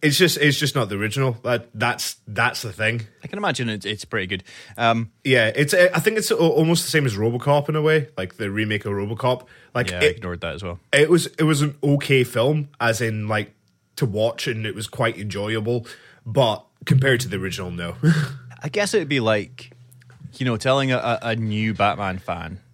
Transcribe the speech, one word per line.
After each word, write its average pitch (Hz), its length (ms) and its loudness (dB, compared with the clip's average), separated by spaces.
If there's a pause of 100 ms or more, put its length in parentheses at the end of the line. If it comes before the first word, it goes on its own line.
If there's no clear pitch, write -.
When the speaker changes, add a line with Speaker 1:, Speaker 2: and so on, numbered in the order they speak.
Speaker 1:
it's 147 160 2
just, 175 200 4
it's 147 220 4
just 147 160 -2
not 117 140 0
the 101 60 -6
original. 113 480 -2
That, 120 300 -2
that's, - 440 -4 (100)
that's 117 340 -2
the 107 100 -8
thing. 110 300 -2 (220)
Speaker 2:
I - 40 -12
can 202 120 -8
imagine 143 280 -2
it's, 107 180 -6
it's 104 200 -6
pretty 98 220 -4
good. 92 160 -6 (340)
Um, 117 340 2 (120)
Speaker 1:
Yeah, 120 300 4
it's, 143 200 0
I 180 140 6 (120)
think 220 200 2
it's 214 100 -4
a-, 226 80 2
almost 165 480 4
the - 60 -6
same 151 160 2
as 104 100 -2
RoboCop 123 500 2
in 156 80 -2
a 156 60 0
way, 156 340 2
like 92 220 -6
the 104 140 -4
remake 107 340 -2
of 104 80 -4
RoboCop. 110 540 -2 (260)
Like, 120 160 -2
Speaker 2:
yeah, 90 100 -6
I - 40 2
Speaker 1:
it, - 140 2
Speaker 2:
ignored 87 240 -8
that 82 120 -6
as 85 100 -12
well. 87 160 -8 (140)
Speaker 1:
it 147 160 6
was, 170 160 4 (140)
it 160 40 4
was 156 200 2
an 143 200 -2
okay 139 400 4
film, 143 460 0 (100)
as 117 220 0
in, 110 260 -4
like, 107 280 -4 (400)
to - 100 0
watch, 110 420 -2
and 110 200 -4
it 101 80 -6
was 110 120 -8
quite 117 300 -2
enjoyable. 107 680 -4 (380)
But 113 380 2 (220)
compared 131 360 4
to - 60 -6
the 95 100 -6
original, 92 340 -6
no. 85 240 -8 (320)
<laughs> - 360 -16
Speaker 2:
I 147 60 -6
guess 202 240 -2
it'd 175 160 0
be 143 100 0
like, 110 520 -2 (680)
you 131 80 -4
know, 117 120 0
telling 131 340 2
a, 127 60 2
a, 117 220 -2 (100)
a 113 60 0
new 110 380 -2
Batman 98 460 0
fan 87 400 -8 (140)